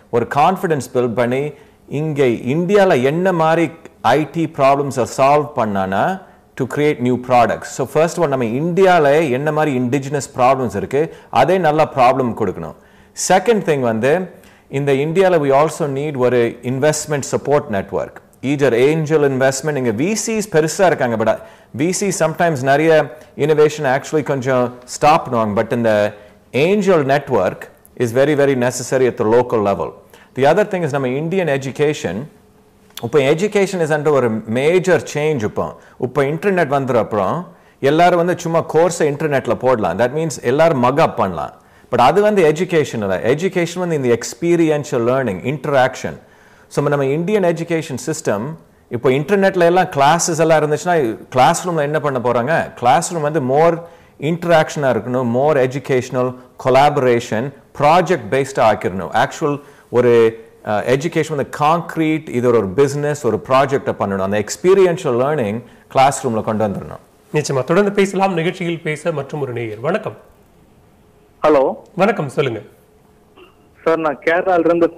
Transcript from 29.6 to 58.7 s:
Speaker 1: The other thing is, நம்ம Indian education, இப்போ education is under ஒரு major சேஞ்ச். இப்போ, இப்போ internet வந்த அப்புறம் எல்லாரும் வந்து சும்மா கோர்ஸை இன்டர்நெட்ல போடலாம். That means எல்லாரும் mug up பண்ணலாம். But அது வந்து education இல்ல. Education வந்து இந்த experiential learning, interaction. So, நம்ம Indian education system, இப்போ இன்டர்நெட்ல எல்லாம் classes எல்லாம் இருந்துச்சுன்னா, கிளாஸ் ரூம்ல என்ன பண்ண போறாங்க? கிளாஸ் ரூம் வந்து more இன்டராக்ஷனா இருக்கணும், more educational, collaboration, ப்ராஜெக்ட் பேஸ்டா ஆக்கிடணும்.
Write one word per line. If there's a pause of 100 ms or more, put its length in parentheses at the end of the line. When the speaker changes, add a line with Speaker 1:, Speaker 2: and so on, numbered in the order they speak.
Speaker 1:
The
other
thing
is,
நம்ம
Indian
education, (800)
இப்போ
education
is
under
ஒரு
major
சேஞ்ச்.
இப்போ, (220)
இப்போ
internet
வந்த
அப்புறம் (280)
எல்லாரும்
வந்து
சும்மா
கோர்ஸை
இன்டர்நெட்ல
போடலாம்.
That
means
எல்லாரும்
mug
up
பண்ணலாம். (380)
But
அது
வந்து
education
இல்ல.
Education
வந்து
இந்த
experiential
learning,
interaction. (500)
So,
நம்ம
Indian
education
system, (460)
இப்போ
இன்டர்நெட்ல
எல்லாம்
classes
எல்லாம்
இருந்துச்சுன்னா, (120)
கிளாஸ்
ரூம்ல
என்ன
பண்ண
போறாங்க?
கிளாஸ்
ரூம்
வந்து
more (380)
இன்டராக்ஷனா
இருக்கணும்,
more
educational, (300)
collaboration, (260)
ப்ராஜெக்ட்
பேஸ்டா
ஆக்கிடணும்.